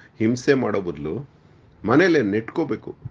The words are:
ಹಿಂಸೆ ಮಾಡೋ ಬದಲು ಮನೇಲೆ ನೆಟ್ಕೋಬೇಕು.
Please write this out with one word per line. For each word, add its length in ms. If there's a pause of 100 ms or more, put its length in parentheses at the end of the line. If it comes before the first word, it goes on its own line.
(200)
ಹಿಂಸೆ 340
ಮಾಡೋ 280
ಬದಲು 480 (560)
ಮನೇಲೆ 360
ನೆಟ್ಕೋಬೇಕು. 760 (160)